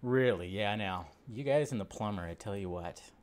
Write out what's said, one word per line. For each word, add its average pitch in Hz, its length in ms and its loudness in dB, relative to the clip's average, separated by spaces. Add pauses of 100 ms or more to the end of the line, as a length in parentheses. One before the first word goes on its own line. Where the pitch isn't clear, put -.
Really? 123 460 4
Yeah, 101 240 0
I 107 40 0
know. 92 300 -2 (260)
You 120 100 -6
guys 139 300 4
and 113 80 0
the 95 40 -2
plumber, 104 380 -4
I 85 120 -4
tell 101 220 -6
you 98 120 -4
what. 87 340 -6 (200)